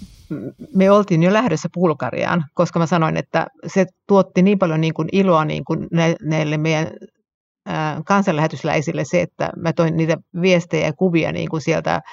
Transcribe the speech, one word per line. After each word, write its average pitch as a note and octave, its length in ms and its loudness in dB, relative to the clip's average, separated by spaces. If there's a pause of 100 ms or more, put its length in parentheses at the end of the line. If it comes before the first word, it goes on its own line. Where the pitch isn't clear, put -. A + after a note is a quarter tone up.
(760)
Me F#3+ 160 4
oltiin G3 320 4
jo F#3 100 4
lähdössä G#3 420 0
Bulgariaan, E3 720 -2 (100)
koska E3+ 240 0
mä E3 80 2
sanoin, D#3+ 300 0
että D#3+ 300 -4 (200)
se F3+ 200 0 (200)
tuotti F#3+ 360 2
niin G3+ 160 4
paljon D#3+ 220 0
niin D#3+ 140 0
kuin D#3+ 180 -4
iloa F3+ 320 4
niin D3+ 200 -6
kuin D#3 280 -4
nä-, E3 300 2
näille D#3 340 -2
meidän, D#3 300 -2 (800)
ää, D#3 380 -4
kansanlähetysläisille D#3 1000 0
se, F3 180 0
että - 340 -6
mä E3 160 -4
toin E3 240 0
niitä D#3+ 200 0 (240)
viestejä E3+ 460 2
ja D#3 60 -2
kuvia E3+ 400 0
niin E3+ 160 -4
kuin D#3+ 120 -6
sieltä D#3+ 420 -2 (100)